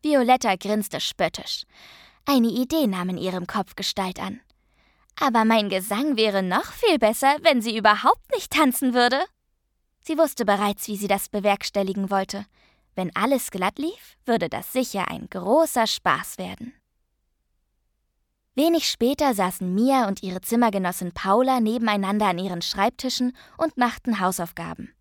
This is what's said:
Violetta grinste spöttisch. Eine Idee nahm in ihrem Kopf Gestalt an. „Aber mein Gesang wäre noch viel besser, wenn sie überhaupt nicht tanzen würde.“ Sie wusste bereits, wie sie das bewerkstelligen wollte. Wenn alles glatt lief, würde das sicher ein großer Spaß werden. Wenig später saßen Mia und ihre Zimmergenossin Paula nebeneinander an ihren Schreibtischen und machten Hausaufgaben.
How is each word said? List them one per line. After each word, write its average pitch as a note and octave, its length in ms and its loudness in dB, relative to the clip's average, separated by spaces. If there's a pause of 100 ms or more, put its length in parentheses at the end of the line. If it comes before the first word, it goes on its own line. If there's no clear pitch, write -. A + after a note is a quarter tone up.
Violetta B3+ 540 2
grinste G3+ 460 -4
spöttisch. - 640 -6 (640)
Eine B3+ 220 4
Idee B3+ 400 0
nahm F#3 220 -4
in F3+ 80 -6
ihrem F3+ 300 -6
Kopf - 280 -4
Gestalt F#3+ 440 -6
an. G3 200 -10 (800)
„Aber A#3 240 4
mein A3 240 4
Gesang G3+ 480 -2
wäre G#3+ 260 2
noch F#3 300 -2
viel F#4 260 2
besser, A#3+ 440 2
wenn C#4 200 4
sie A3 140 -2
überhaupt G#3+ 580 2
nicht - 200 -4
tanzen C4 400 2
würde.“ B3 320 2 (760)
Sie D#4 180 -4
wusste D4 280 2
bereits, G3+ 420 0
wie G#3+ 80 -4
sie G3+ 140 -6
das G3 180 0
bewerkstelligen G3 840 -2
wollte. G3 360 -4 (500)
Wenn F3+ 200 -6
alles B3 360 0
glatt F#3+ 260 -4
lief, D#4+ 480 -10
würde A3 220 0
das - 260 -10
sicher A#3+ 360 -2
ein - 200 -10
großer A3+ 580 2
Spaß - 500 -2
werden. F#3+ 360 -12 (1800)
Wenig D#4+ 340 2
später C4+ 440 2
saßen F#3 400 -2
Mia B3 340 2
und G3 160 -6
ihre F#3 180 -8
Zimmergenossin G3 720 0
Paula B3+ 460 2
nebeneinander G#3+ 680 0
an F3+ 120 0
ihren F3+ 220 -6
Schreibtischen B3 760 -2 (220)
und D#4+ 200 -2
machten A#3 420 -2
Hausaufgaben. E3+ 800 -6